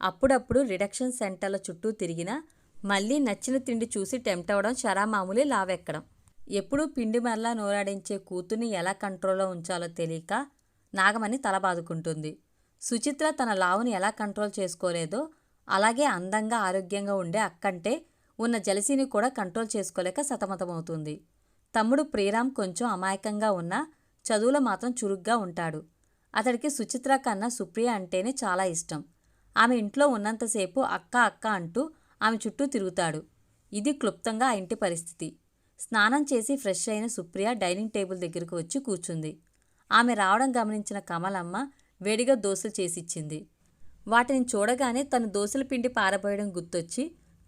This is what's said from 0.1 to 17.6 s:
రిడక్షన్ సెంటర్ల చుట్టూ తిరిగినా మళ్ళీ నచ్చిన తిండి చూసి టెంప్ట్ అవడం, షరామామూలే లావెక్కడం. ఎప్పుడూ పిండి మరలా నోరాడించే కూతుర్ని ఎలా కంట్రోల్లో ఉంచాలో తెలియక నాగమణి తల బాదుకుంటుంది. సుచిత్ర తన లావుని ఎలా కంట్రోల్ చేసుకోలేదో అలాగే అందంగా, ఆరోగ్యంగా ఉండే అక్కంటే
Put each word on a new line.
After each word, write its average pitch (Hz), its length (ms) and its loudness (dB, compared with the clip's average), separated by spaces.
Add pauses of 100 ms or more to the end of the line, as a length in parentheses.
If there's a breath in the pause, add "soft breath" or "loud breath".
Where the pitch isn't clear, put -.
రిడక్షన్ 214 520 0
సెంటర్ల 196 440 -4
చుట్టూ 196 360 -4
తిరిగినా 185 520 -4 (420 soft breath)
మళ్ళీ 202 340 2
నచ్చిన 254 380 0
తిండి 233 400 -2
చూసి 202 200 -2
టెంప్ట్ 185 340 -2
అవడం, 202 240 2
షరామామూలే 202 680 2
లావెక్కడం. 185 600 0 (460)
ఎప్పుడూ 277 360 0
పిండి 240 340 0
మరలా 233 340 0
నోరాడించే 202 640 -2
కూతుర్ని 196 500 -4
ఎలా 185 240 0
కంట్రోల్లో 190 580 0
ఉంచాలో 175 380 -4
తెలియక 165 600 -4 (460)
నాగమణి 208 440 4
తల 196 200 2
బాదుకుంటుంది. 165 840 -2 (420)
సుచిత్ర 285 480 0
తన 254 240 0
లావుని 190 380 4
ఎలా 196 180 2
కంట్రోల్ 208 500 -2
చేసుకోలేదో 180 680 -2 (400 soft breath)
అలాగే 226 340 4
అందంగా, 214 540 0
ఆరోగ్యంగా 196 580 -2
ఉండే 180 240 -2
అక్కంటే 202 680 -2 (340 soft breath)